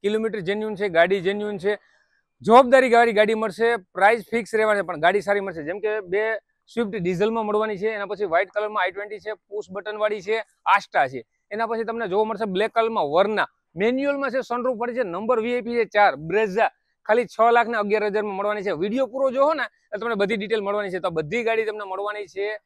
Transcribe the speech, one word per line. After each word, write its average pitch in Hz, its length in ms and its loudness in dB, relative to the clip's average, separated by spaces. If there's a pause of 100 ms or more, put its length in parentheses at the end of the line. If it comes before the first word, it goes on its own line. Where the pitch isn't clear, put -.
કિલોમીટર 220 440 -2
જેન્યુઇન 214 320 -2
છે, 202 160 -2
ગાડી 185 320 4
જેન્યુઇન 208 360 -4
છે, 202 120 0 (680)
જવાબદારી 247 540 8
ગાડી, 233 240 6
ગાડી 214 240 4
મળશે, 220 260 0 (260)
પ્રાઇસ 202 360 4
ફિક્સ 226 280 -4
રહેવાની 214 220 2
છે, 170 80 -4
પણ 156 160 -6
ગાડી 190 220 4
સારી 202 180 0
મળશે. 165 240 -8
જેમ 196 160 -6
કે 214 80 0 (220)
બે 208 80 0 (480)
સ્વિફ્ટ 226 260 -4
ડીઝલમાં 208 520 -2
મળવાની 208 340 -2
છે, 220 140 0
એના 202 140 -8
પછી 196 220 -4
વ્હાઇટ 185 220 0
કલરમાં 214 280 -2
આઈ 185 120 -2
ટ્વેન્ટી 202 300 -10
છે, 214 120 -8 (120)
પુશ 202 260 -10
બટનવાળી 214 520 -4
છે, 220 140 0 (320)
આસ્ટા 196 400 2
છે, 123 80 -10 (320)
એના 220 180 -4
પછી 226 200 -4
તમને 226 220 -6
જોવા 214 180 0
મળશે 220 160 -4 (100)
બ્લેક 214 220 0
કલરમાં 226 360 0
Verna, 196 300 2 (380)
મેન્યુઅલમાં 269 520 0
છે, 262 140 -2
સનરૂફ 247 320 -2
વાળી 240 180 -4
છે, 233 140 -2
નંબર 220 320 -2
વી 247 100 -2
આઈ 240 140 -4
પી 240 100 -2
છે 220 160 0
ચાર, 208 160 6 (200)
Brezza, 208 360 2 (380)
ખાલી 220 300 2
છ - 40 -20 (160)
લાખ 233 160 2
ને 226 120 -2
અગિયાર 208 280 0
હજારમાં 202 280 -2
મળવાની 208 280 -2
છે. 180 160 -2
વીડિયો 240 240 -2
પૂરો 262 300 -2
જોવો 294 240 4
ને 233 40 -2 (220)
એટલે 208 160 -8
તમને 226 180 -2
બધી 202 220 0
ડિટેલ 214 240 -2
મળવાની 202 260 -4
છે. 180 100 -6
તો 196 80 0
આ 165 100 -4
બધી 190 260 -4
ગાડી 226 240 0
તમને 208 220 -10
મળવાની 208 420 -6
છે 196 100 -4 (200)